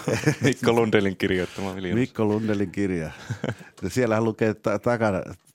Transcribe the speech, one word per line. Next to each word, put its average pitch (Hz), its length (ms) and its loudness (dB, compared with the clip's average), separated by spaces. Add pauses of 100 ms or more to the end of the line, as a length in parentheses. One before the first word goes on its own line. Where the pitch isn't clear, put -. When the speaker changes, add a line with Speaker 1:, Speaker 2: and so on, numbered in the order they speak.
(160)
Speaker 1:
<laughs> - 260 0
Mikko 123 300 2
Lundelin 107 440 4
kirjoittama 95 580 -2
Miljoona. 95 260 0
Speaker 2:
Mikko 120 240 -2
Lundelin 104 460 0
kirja. 90 400 -2 (720)
Ja 95 80 -4
siellähän 113 340 2
lukee 107 300 0
ta-, 104 240 -2
takana, 110 440 0 (320)